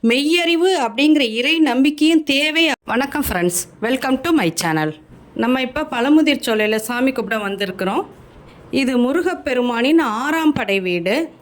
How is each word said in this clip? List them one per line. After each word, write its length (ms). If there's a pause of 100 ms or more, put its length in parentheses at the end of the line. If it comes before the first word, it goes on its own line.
(100)
மெய்யறிவு 600 (140)
அப்படிங்கிற 400 (160)
இறை 140 (160)
நம்பிக்கையும் 540 (100)
தேவை. 320 (260)
வணக்கம் 380
ஃப்ரெண்ட்ஸ், 320 (240)
welcome 300 (100)
to 40 (120)
my 60 (140)
channel. 300 (500)
நம்ம 260
இப்ப 280
பழமுதிர் 500
சோலையில 400
சாமி 320
கும்பிட 180 (120)
வந்திருக்கிறோம். 580 (760)
இது 140 (140)
முருகப்பெருமானின் 920 (220)
ஆறாம் 380
படை 280
வீடு. 300 (240)